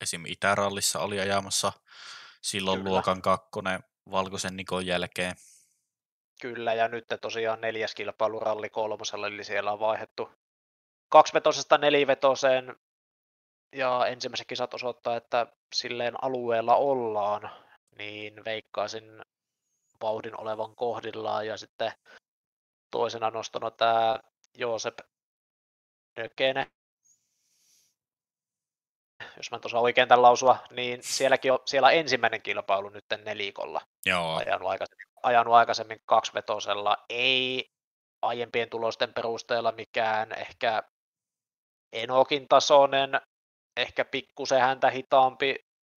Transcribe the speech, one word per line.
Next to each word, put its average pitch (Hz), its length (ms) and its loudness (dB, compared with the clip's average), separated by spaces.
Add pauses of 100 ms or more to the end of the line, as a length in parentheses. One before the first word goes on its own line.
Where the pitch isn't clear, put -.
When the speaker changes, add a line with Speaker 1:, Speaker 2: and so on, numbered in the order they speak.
Speaker 1:
esim. 87 240 -8
Itärallissa 101 720 0
oli 101 200 -2
ajamassa 98 520 -2 (720)
silloin 95 380 -2
Speaker 2:
Kyllä. 95 100 -4
Speaker 1:
luokan 92 320 0
kakkonen 92 580 -2 (320)
Valkoisen 95 460 -4
Nikon 92 280 -6
jälkeen. 90 500 -4 (1040)
Speaker 2:
Kyllä, 117 320 -4
ja 113 140 2
nyt 117 180 -8 (160)
tosiaan 110 400 -4
neljäs 110 340 -4
kilpailu 107 440 -4
Ralli 107 300 -4
kolmosella, 107 580 -6
eli 104 160 -10
siellä 101 280 -4
on 104 80 -4
vaihdettu 110 500 -2 (800)
kaksivetosesta 151 680 6
nelivetoseen, 135 1000 2 (1000)
ja 127 320 2
ensimmäiset 123 400 -8
kisat 123 260 -6
osoittaa, 123 420 -4
että 117 320 -2 (260)
silleen 120 500 -4
alueella 120 520 2
ollaan, 107 760 0 (460)
niin 104 480 -14
veikkaisin 110 760 -8 (800)
vauhdin 110 380 -4
olevan 110 360 -8
kohdillaan, 110 720 -6
ja 107 100 -8
sitten 107 340 -6 (1000)
toisena 113 380 -2
nostona 113 420 -8
tää 113 480 2 (380)
Joosep 117 420 -6 (1160)
Nökene. 131 540 -2 (2750)
Jos - 140 -14
mä 117 60 -8
en - 80 -12
osaa 113 160 0
oikein 123 260 4
tän 123 140 8
lausua, 123 360 8 (140)
niin 123 320 -8
sielläkin 131 480 2
on, 131 140 2
siellä 135 220 4
on 127 60 6
ensimmäinen 123 480 0
kilpailu 101 480 -4
nytten 104 340 -10
nelikolla. 98 580 -8 (240)
Speaker 1:
Joo. 87 300 0
Speaker 2:
Ajanut 92 340 -4
aikaisemmin, - 380 -8 (160)
ajanut 117 300 4
aikaisemmin 110 520 4
kaksivetosella, 104 920 0 (120)
ei 127 640 -2 (500)
aiempien 117 480 -4
tulosten 113 440 -4
perusteella 117 580 -4
mikään 110 600 -4
ehkä - 520 -6 (1120)
Enokin 127 540 0
tasoinen, 139 760 4 (560)
ehkä 123 280 -2
pikkusen 131 560 -2
häntä 131 280 2
hitaampi, 131 640 2 (420)